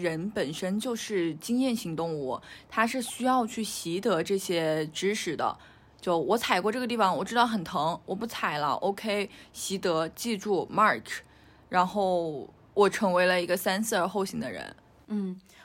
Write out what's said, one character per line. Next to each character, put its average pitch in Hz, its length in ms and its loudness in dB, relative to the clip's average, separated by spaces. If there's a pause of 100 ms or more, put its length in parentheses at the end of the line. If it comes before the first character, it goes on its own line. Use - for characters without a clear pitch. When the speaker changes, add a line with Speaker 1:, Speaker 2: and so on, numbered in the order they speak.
Speaker 1:
人 165 280 -2
本 156 220 -2
身 190 280 -2
就 240 160 -4
是 175 400 -2
经 240 240 -2
验 262 140 2
型 170 200 -6
动 165 180 -4
物， 135 280 -4 (280)
他 220 160 2
是 247 160 -2
需 233 240 -8
要 254 220 4
去 220 160 -6
习 180 380 -4
得 190 200 2
这 196 160 0
些 160 520 0
知 196 260 0
识 175 220 -4
的。 120 200 0 (440)
就 175 180 0
我 165 180 2
踩 226 240 2
过 208 120 0
这 254 80 -2
个 254 40 -2
地 233 120 -2
方， 190 200 4
我 185 80 -2
知 220 120 -4
道 240 100 6
很 226 160 -2
疼， 165 420 -2
我 190 120 -6
不 226 100 -6
踩 175 320 -4
了， 147 140 0
OK， 202 580 -2 (220)
习 - 260 -6
得， 160 300 0
记 226 280 -4
住， 190 380 0
mark。 180 300 4 (640)
然 180 180 4
后 180 680 0 (220)
我 202 140 8
成 190 240 2
为 180 140 6
了 180 140 4
一 175 60 -2
个 180 100 2
三 190 240 0
思 226 140 -2
而 180 140 2
后 190 160 0
行 226 160 -6
的 127 100 -6
人。 80 240 -10 (320)
Speaker 2:
嗯， 196 340 -6 (240)